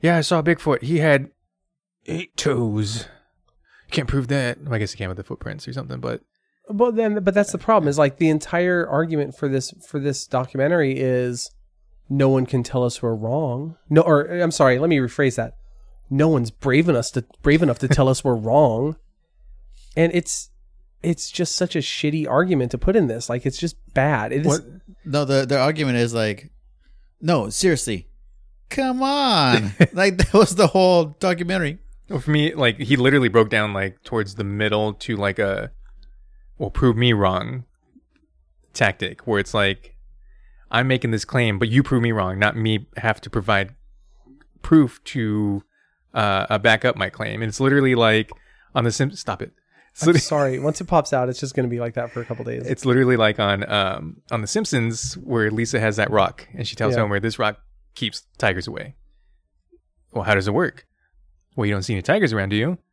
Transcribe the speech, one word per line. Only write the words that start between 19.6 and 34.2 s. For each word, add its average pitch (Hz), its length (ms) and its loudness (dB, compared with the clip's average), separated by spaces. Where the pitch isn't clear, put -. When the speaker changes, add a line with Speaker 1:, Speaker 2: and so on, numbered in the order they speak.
Speaker 2:
And 165 160 2
it's, - 360 -4
it's 165 280 -4
just - 240 -4
such - 200 -2
a 165 40 0
shitty 151 500 -2
argument 143 420 2
to - 60 -6
put 190 180 2
in 190 120 4
this. 117 220 -6
Like, 123 160 -4
it's 131 120 -4
just 170 180 -6
bad. 131 380 0
It 135 100 -2
is 160 60 2
Speaker 1:
What? 151 140 2
Speaker 3:
No, 147 220 -2
the, 135 200 2
the 135 140 0
argument 143 380 0
is 117 160 0
like, 110 380 -4
"No, 151 300 0
seriously, 131 580 -2
come 262 340 -2
on." 170 680 2
Speaker 1:
<laughs> - 100 2
Speaker 3:
Like, 180 260 2
that - 140 2
was 196 220 6
the 190 120 6
whole 175 520 4
documentary. 175 600 -2
Speaker 1:
Well, 180 120 -6
for 151 120 -4
me, 151 220 2
like, 120 240 0
he 131 200 0
literally 127 320 4
broke 110 200 4
down, 107 240 0
like, 98 300 -6
towards 101 320 -6